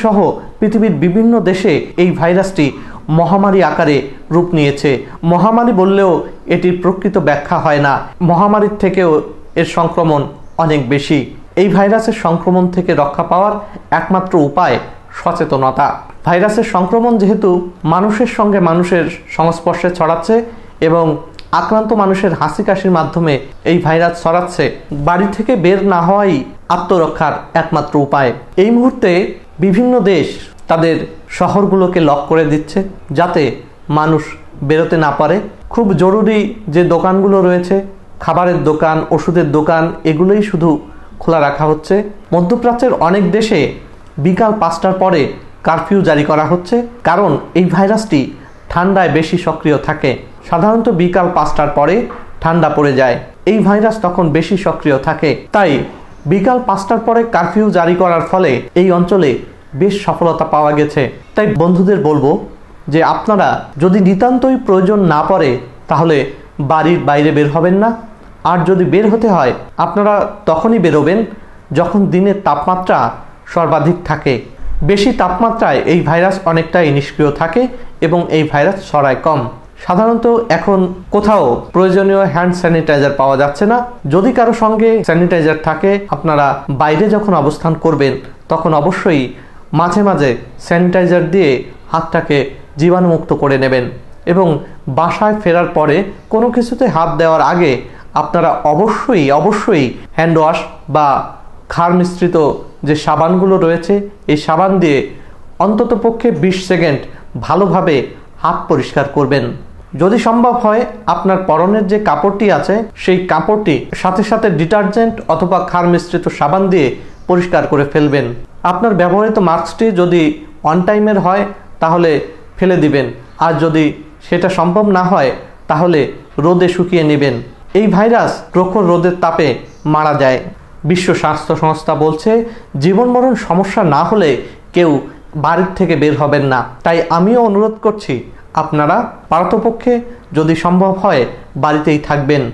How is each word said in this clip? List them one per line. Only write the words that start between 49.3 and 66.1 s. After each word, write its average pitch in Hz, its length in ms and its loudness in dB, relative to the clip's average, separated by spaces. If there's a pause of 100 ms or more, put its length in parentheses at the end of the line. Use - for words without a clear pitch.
সক্রিয় 160 320 0 (100)
থাকে। 151 240 -2 (380)
সাধারণত 214 380 0 (140)
বিকাল 180 260 2 (100)
পাঁচটার 151 400 0
পরে 151 180 2 (480)
ঠান্ডা 165 340 2
পড়ে 147 220 2
যায়, 127 160 2 (360)
এই 220 160 2
ভাইরাস 214 280 2 (100)
তখন 180 200 0 (120)
বেশি 175 180 0 (100)
সক্রিয় 147 320 0 (100)
থাকে। 151 220 0 (260)
তাই 190 160 4 (600)
বিকাল 202 260 2 (100)
পাঁচটার 220 400 0
পরে 233 140 2 (140)
কারফিউ 175 320 2 (100)
জারি 175 240 2
করার 170 300 2
ফলে 185 200 2 (300)
এই 190 60 4 (100)
অঞ্চলে 180 320 2 (520)
বেশ 190 120 2 (120)
সফলতা 165 480 0
পাওয়া 147 240 2
গেছে। 147 240 0 (340)
তাই 214 120 2 (140)
বন্ধুদের 185 460 2
বলবো 147 240 2 (640)
যে 160 60 2 (140)
আপনারা 185 360 0 (340)
যদি 180 240 4
নিতান্তই 247 500 2 (100)
প্রয়োজন 190 320 2 (140)
না 151 60 2 (100)
পড়ে, 170 200 2 (400)
তাহলে 160 280 2 (540)